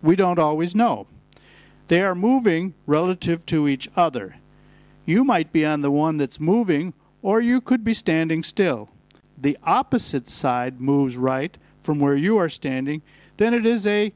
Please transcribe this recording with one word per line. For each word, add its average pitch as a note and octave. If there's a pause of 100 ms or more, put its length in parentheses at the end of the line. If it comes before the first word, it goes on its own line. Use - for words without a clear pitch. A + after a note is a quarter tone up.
we D#3+
don't F3+
always D#3+
know. G3 (800)
They E3+
are F#3+
moving F#3+ (120)
relative E3+
to D3+
each C3+
other. C3+ (680)
You G3
might F#3+
be D#3
on D3+
the C#3+
one D3+
that's C#3+
moving, F3+ (280)
or G#3
you A#3+
could A#3+
be A3+
standing D#3+
still. C#3 (500)
The C#3
opposite G3+
side B2+
moves C3+
right C3 (220)
from D3+
where C#3+
you F#3
are E3+
standing, C#3 (340)
then A#3
it A#3
is A3+
a G#3